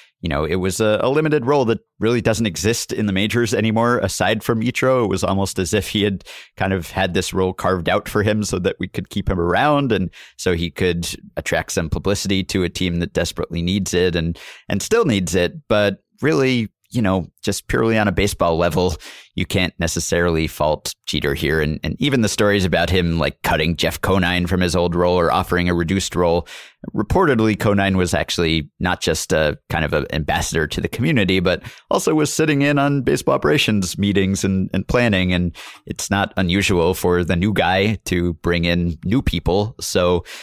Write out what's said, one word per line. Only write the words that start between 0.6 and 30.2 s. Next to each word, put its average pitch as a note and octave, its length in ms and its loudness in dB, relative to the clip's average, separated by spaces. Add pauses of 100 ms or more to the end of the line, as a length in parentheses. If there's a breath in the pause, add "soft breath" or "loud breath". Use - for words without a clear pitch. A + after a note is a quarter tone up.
a, G#2+ 200 2
a A#2+ 60 2
limited D3+ 380 2
role C#3 180 2
that A2 140 0 (200)
really A#2 220 2
doesn't A2+ 240 0
exist G2+ 480 -2
in A2 140 -2
the G2+ 80 0
majors G#2+ 400 0
anymore, A2+ 460 2
aside G2 440 0
from A2+ 160 0
Ichiro. B2 440 0
It G2+ 40 0
was F#2 160 -2
almost F#2+ 340 -2
as F2+ 140 -2
if G#2 160 0
he G#2 140 0
had G2 200 0 (360 loud breath)
kind - 160 0
of F2+ 160 -6
had F#2 240 -2
this F#2 180 -2
role F#2 220 0
carved F2+ 340 -2
out - 220 0
for G#2 120 0
him G#2+ 220 0
so - 140 -4
that F#2 200 -2
we F#2 100 -6
could - 200 -8
keep - 220 -4
him F#2 100 0
around C3 500 2
and F#2 200 0 (260 loud breath)
so - 160 -2
he E2+ 180 -2
could E2+ 380 -2 (300)
attract - 340 -4
some E2 160 -2
publicity F#2+ 560 -2
to F#2 180 -2
a F2 60 0
team F2 300 -2
that E2+ 160 -4
desperately E2 480 -4
needs F#2 320 -2
it F2+ 200 2
and, E2+ 240 -2 (300 loud breath)
and G2+ 140 -2
still A3+ 240 2
needs G2 280 0
it. F2 200 2 (120)
But G#2 360 2 (180)
really, C3 480 0 (240)
you B2 80 -2
know, F#2+ 280 0 (120)
just - 280 -6
purely A2+ 280 2
on G#2+ 120 2
a F#2+ 40 0
baseball F2 460 0
level, F2 380 0 (400 loud breath)
you F#2 100 -2
can't F#2 320 -2
necessarily E2 680 0
fault D2+ 440 -2 (140)
Jeter C#2+ 280 -2
here. D2+ 260 0
And, D2+ 240 -2
and D#2 160 -4
even C3+ 220 0
the G#2+ 60 2
stories G2+ 360 2
about E2+ 260 0
him, E2+ 260 2
like, C#2+ 260 -2
cutting E2 340 0
Jeff - 240 -2
Conine F2+ 480 0
from F#2 120 0
his F2 140 0
old F2 220 2
role F2 200 2
or E2+ 140 2
offering F2 380 0
a F2+ 60 2
reduced F2 420 -2
role, F2 320 2 (460 loud breath)
reportedly A2 640 2
Conine G2 380 2
was F2+ 180 2
actually D#2+ 560 0 (100)
not F2+ 200 -2
just - 320 -2
a D#2 260 0 (100)
kind E2 160 -2
of D2 80 -2
an D2+ 200 0
ambassador D#2 540 -2